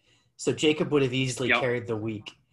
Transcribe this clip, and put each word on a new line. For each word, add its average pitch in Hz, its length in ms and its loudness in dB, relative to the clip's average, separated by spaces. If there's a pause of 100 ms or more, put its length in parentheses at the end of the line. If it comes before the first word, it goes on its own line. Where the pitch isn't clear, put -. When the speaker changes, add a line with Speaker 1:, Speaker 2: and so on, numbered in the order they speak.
(380)
Speaker 1:
So - 140 0
Jacob 151 400 2
would 143 100 4
have 127 120 0
easily 131 360 -2
Speaker 2:
Yep. 123 100 4
Speaker 1:
carried 123 260 -2
the 113 100 -2
week 107 360 -8 (200)